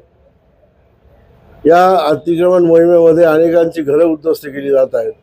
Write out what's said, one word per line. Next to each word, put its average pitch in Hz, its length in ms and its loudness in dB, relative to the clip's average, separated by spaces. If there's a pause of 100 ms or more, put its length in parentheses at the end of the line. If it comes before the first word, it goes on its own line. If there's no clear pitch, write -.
(1700)
या 175 400 2
अतिक्रमण 170 560 -2
मोहिमेमध्ये 170 600 2
अनेकांची 165 580 0
घरं 147 220 0
उद्ध्वस्त 156 420 -4
केली 139 240 -10
जात 131 240 -2
आहेत. 113 180 -6 (100)